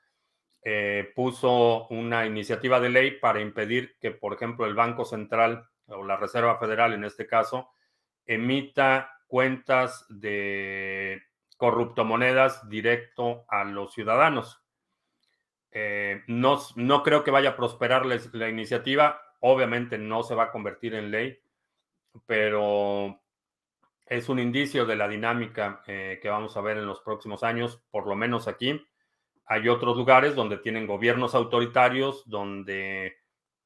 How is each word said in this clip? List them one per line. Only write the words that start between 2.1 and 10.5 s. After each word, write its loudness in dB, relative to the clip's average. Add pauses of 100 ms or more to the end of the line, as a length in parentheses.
iniciativa 0
de 0
ley 4
para 0
impedir -4
que, -4
por -8
ejemplo, -6
el -4
Banco 0
Central -2 (180)
o -14
la -2
Reserva 0
Federal, 2
en -6
este -10
caso, -2 (540)
emita 0 (160)
cuentas 0
de -6 (340)